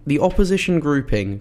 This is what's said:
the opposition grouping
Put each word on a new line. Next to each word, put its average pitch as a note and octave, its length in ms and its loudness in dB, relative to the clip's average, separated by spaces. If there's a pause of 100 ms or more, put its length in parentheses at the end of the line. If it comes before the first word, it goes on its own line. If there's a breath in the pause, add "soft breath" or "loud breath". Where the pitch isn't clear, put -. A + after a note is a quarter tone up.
the C#3+ 140 0
opposition F#3 600 2
grouping G#2+ 600 -2